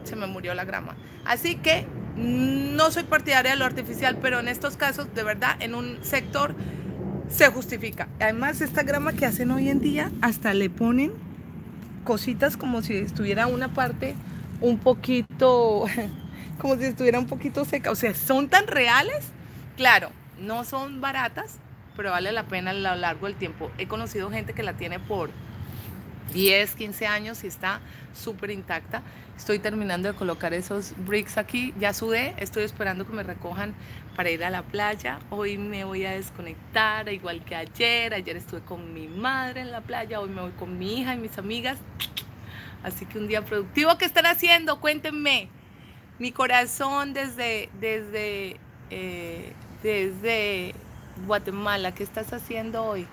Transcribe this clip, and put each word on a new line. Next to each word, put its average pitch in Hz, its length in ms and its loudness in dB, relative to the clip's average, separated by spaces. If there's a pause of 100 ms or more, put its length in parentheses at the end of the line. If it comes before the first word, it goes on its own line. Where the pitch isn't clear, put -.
se - 120 -8
me 208 120 -4
murió 185 260 -6
la 180 120 -4
grama. 185 300 -6 (300)
Así 330 300 0
que 330 300 2 (300)
no 269 760 4
soy 330 120 0
partidaria 277 480 4
de 277 60 4
lo 262 80 2
artificial, 254 560 0
pero 254 180 2
en 240 80 -2
estos 254 280 -2
casos, 285 400 -2
de 220 80 -2
verdad, 214 360 2
en 233 140 -4
un 240 300 -6
sector 285 520 0 (760)
se - 180 8
justifica. 233 600 0 (120)
Además, 233 420 2
esta 302 220 0
grama 285 300 2
que 285 120 2
hacen 247 260 2
hoy 269 180 4
en 277 100 6
día, 294 320 2 (100)
hasta 226 320 2
le 196 160 4
ponen 247 440 4 (920)
cositas 254 540 2
como 240 240 0
si 208 160 0
estuviera 202 500 2
una 254 260 0
parte 262 420 0 (460)
un 240 160 6
poquito, 240 1080 6 (360)
<laughs> - 360 -12
como 269 180 4
si 247 100 0
estuviera 247 340 6
un 247 80 0
poquito 277 380 -2
seca. - 260 0
O 220 40 2
sea, 214 180 2
son 269 360 4
tan 403 180 8
reales. 294 600 4 (500)
Claro, 220 340 8 (280)
no 220 260 -4
son 269 360 -6
baratas, 269 560 -2 (380)
pero 202 160 -2
vale 180 200 2
la 226 120 -2
pena 185 280 -2
a - 20 0
lo 196 220 2
largo 175 320 -2
del 202 80 -4
tiempo. 160 420 -6
He 190 100 -4
conocido 214 420 -4
gente 214 240 -6
que 226 100 -4
la 185 100 -4
tiene 175 260 -6
por 185 300 -4 (1040)
diez, 196 420 6
quince 208 320 -4
años 208 360 -2
y 208 40 -6
está 190 320 -2 (340)
súper 202 380 -8
intacta. 196 500 -6 (360)
Estoy 208 220 0
terminando 202 520 -2
de 208 40 -6
colocar 170 380 -2
esos 190 440 -4
bricks 202 400 -2
aquí. 247 420 -2
Ya 202 140 2
sudé, 226 440 0
estoy 202 260 -4
esperando 196 440 -4
que 220 60 -10
me 208 100 -6
recojan 185 500 -6 (440)
para 175 140 2
ir 165 120 0
a 175 60 0
la 180 140 -4
playa. 208 560 -2 (100)
Hoy 202 280 -2
me 202 280 -6
voy 190 200 -4
a 190 60 -2
desconectar, 208 960 0
igual 185 380 -6
que 175 100 -8
ayer. 233 580 2
Ayer 185 220 -4
estuve 170 240 -10
con 175 340 -10
mi 156 140 -10
madre 254 540 -2
en 247 100 -8
la 233 80 -8
playa, 226 400 -6
hoy 196 100 -4
me 190 120 -6
voy 180 100 -8
con 180 260 -8
mi 196 220 -2
hija 254 160 -2
y 240 40 -6
mis 220 180 -8
amigas. 233 400 -4 (1080)
Así 185 220 -6
que 214 120 -10
un 214 100 -4
día 214 160 2
productivo. 247 540 4
¿Qué 370 80 2
están 339 200 6
haciendo? 339 540 6
Cuéntenme. 294 680 2 (680)
Mi 247 140 -4
corazón 262 840 2
desde, 240 560 -2 (100)
desde, 208 800 -4 (320)
eh, 175 640 -8 (300)
desde 202 920 0 (500)
Guatemala. 202 680 0
¿Qué 202 100 -6
estás 220 300 -8
haciendo 226 500 -4
hoy? 196 300 -4